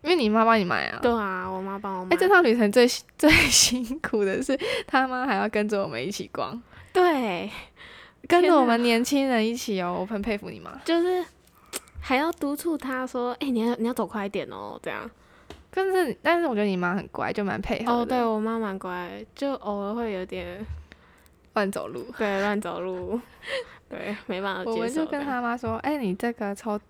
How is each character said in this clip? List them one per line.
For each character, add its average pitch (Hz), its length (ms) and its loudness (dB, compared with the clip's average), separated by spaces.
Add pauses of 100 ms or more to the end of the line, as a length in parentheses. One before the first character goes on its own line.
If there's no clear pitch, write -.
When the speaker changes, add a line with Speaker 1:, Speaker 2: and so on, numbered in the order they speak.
Speaker 1:
因 - 80 -6
为 349 60 6
你 254 140 2
妈 220 160 4
帮 226 140 6
你 196 60 4
买 107 220 0
啊。 - 160 -6
Speaker 2:
对 240 80 4
啊， 196 340 -2
我 185 160 -6
妈 196 160 -6
帮 196 220 -6
我 185 60 -6
买。 185 100 2
Speaker 1:
哎， - 20 2
这 370 120 4
趟 381 140 8
旅 240 120 6
程 220 160 4
最 240 160 8
辛-， - 240 0
<laughs> - 80 -20
最 302 120 6
辛 254 680 4
苦 214 260 0
的 190 160 0
是 269 160 0 (300)
他 262 220 2
妈 254 180 -4
还 240 80 2
要 202 140 0
跟 214 200 0
着 202 140 0
我 185 60 -2
们 120 120 -6
一 143 80 -4
起 - 240 -8
逛。 - 300 -6 (300)
Speaker 2:
对。 240 580 2 (800)
Speaker 1:
跟 349 120 6
着 359 160 6
我 269 80 8
们 233 160 4
年 240 220 4
轻 269 260 2
人 233 160 2
一 233 120 0
起 208 240 -4
哦， 175 60 -2
Speaker 2:
天 175 80 -2
哪。 180 60 -2
Speaker 1:
我 185 60 -4
很 208 160 -6
佩 214 160 -2
服 202 120 -12
你 104 100 -14
妈。 82 240 -16
Speaker 2:
就 339 180 2
是 359 220 0 (760)
还 - 140 -2
要 302 160 2
督 294 240 -4
促 311 240 -4
她 262 260 -4
说 247 280 -4 (100)
，“哎， 285 80 -2
你 240 160 2
要， 240 80 2
你 226 140 -2
要 247 40 -2
走 226 140 -2
快 202 180 -6
一 202 40 -4
点 190 220 -4
哦”， 104 300 -12
这 - 80 -10
样。 - 220 -10 (600)
Speaker 1:
但 381 160 -2
是， 370 360 0
但 339 180 4
是 339 60 0
我 254 80 0
觉 208 60 0
得 208 60 2
你 196 100 0
妈 180 180 0
很 202 140 -4
乖， - 240 -4
就 208 120 -2
蛮 190 160 -2
配 202 200 -4
合 226 40 -6
的。 240 80 0
Speaker 2:
哦， 240 140 0
对， 247 180 0
我 220 140 0
妈 226 200 -2
蛮 202 200 -6
乖， 180 460 -10 (100)
就 277 200 -4
偶 202 260 -6
尔 202 140 -4
会 233 180 -4
有 185 120 -6
点 185 400 -10 (920)
Speaker 1:
乱 202 160 2
走 - 180 -6
路。 123 180 -8 (100)
Speaker 2:
对， 202 240 0
乱 208 200 0
走 175 200 -6
路。 185 400 -4 (340)
<laughs> - 340 -10
对， - 280 -8 (100)
没 185 140 -6
办 196 160 -4
法 185 40 -6
接 196 100 -6
受 226 40 -2
的。 226 60 -2
Speaker 1:
我 226 40 -2
们 240 100 -4
就 311 120 -2
跟 285 180 -6
他 262 180 -4
妈 240 140 -4
说 226 280 -4
，“哎， 302 140 0
你 196 160 -2
这 233 180 -2
个 202 220 -6
抽 208 240 -6 (120)